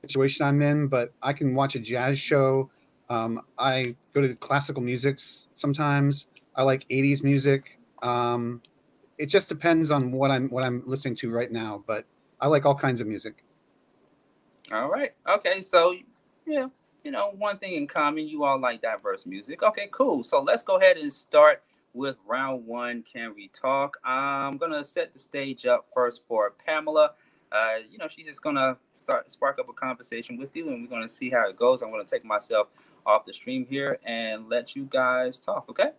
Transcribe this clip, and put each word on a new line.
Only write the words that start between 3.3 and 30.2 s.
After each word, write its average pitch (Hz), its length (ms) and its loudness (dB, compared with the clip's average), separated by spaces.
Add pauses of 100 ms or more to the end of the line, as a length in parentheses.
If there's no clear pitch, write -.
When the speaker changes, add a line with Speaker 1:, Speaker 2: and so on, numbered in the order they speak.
Speaker 1:
I 131 360 0 (180)
go 143 80 2
to 135 60 4
the 123 80 -2
classical 139 460 -2
music 123 340 -2
s-, - 380 -10
sometimes. 143 760 0 (280)
I 131 80 2
like 135 260 2
eighties 139 340 2
music. 139 560 2 (220)
Um, 120 600 -2 (560)
it 151 80 -4
just 185 240 2
depends 160 420 2
on 131 200 2
what 135 200 2
I'm, 131 180 0
what 127 140 -2
I'm 123 220 -2
listening 131 300 -4
to 117 140 -6
right 117 220 -2
now, 110 340 -6
but 107 200 -4 (340)
I 131 80 2
like 147 180 4
all 139 100 6
kinds 131 260 0
of 104 60 -6
music. 107 360 -10 (1300)
Speaker 2:
All 117 180 -2
right. 269 240 -2 (140)
Okay. 190 340 0
So, 180 320 4 (540)
yeah, 285 200 -2 (360)
you 294 80 -10
know, 202 200 -2
one 202 260 -4
thing 190 160 -8
in 147 140 -4
common, 151 400 0
you 151 160 -4
all 135 160 2
like 120 220 -2
diverse 104 440 -4
music. 95 380 -8
Okay, - 280 0
cool. 185 320 0
So - 180 2
let's - 200 2
go 190 160 2
ahead 185 200 8
and 147 140 -6
start 151 520 6 (320)
with 131 220 -6 (100)
round 127 400 -4
one. 120 340 -6
Can 113 320 -12
we 101 140 -20
talk? 139 580 -2
I'm 139 520 -2
gonna 151 260 -4
set 165 280 -6
the - 60 -20
stage 135 480 -8
up 123 260 2
first 123 360 0
for 107 260 0 (100)
Pamela. 156 500 4 (380)
Uh, 110 260 2 (120)
you - 80 -20
know, 170 100 -10
she's - 200 -16
just 143 160 -16
gonna 135 340 0 (240)
start, - 300 -2
spark 139 260 -2
up 127 120 -6
a - 40 -20
conversation 120 640 -10